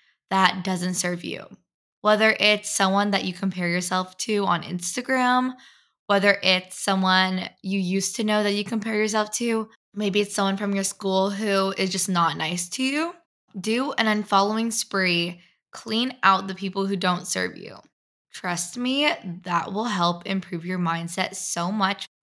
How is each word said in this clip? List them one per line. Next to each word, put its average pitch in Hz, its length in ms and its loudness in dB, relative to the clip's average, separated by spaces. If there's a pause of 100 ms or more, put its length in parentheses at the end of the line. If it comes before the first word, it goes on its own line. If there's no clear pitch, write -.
(300)
that 190 340 4
doesn't 185 300 -2
serve 175 300 -4
you. - 200 -8 (560)
Whether 214 400 4
it's 208 280 4
someone 196 440 2
that 196 120 2
you 185 80 -2
compare 180 360 -2
yourself 180 500 -2
to 208 280 0
on 175 180 2
Instagram, 254 880 0 (560)
whether 202 340 4
it's 185 360 0
someone 185 720 2 (140)
you 196 160 -2
used 185 380 0
to 226 80 -2
know 214 180 2
that 202 120 0
you 202 100 -2
compare 220 320 -4
yourself 214 360 0
to, 226 360 -2 (260)
maybe 202 260 0
it's 202 140 -2
someone 196 220 2
from 202 180 -2
your 196 100 0
school 190 460 0
who 196 480 0
is 190 120 0
just 185 180 -2
not 170 280 2
nice 165 340 -4
to - 120 -4
you. 302 320 -2 (440)
Do 226 340 0
an 220 140 0
unfollowing 214 640 2
spree. 175 680 0 (320)
Clean 233 500 -4
out 196 260 4
the 185 60 -6
people 196 320 -4
who 196 100 0
don't 180 300 0
serve - 300 -2
you. - 200 -16 (560)
Trust 175 460 -6
me, 269 340 0 (320)
that 175 280 -2
will 208 120 -2
help 175 420 0
improve 185 380 -4
your 185 140 -4
mindset 170 560 -4
so - 360 -4
much. 202 360 -2 (160)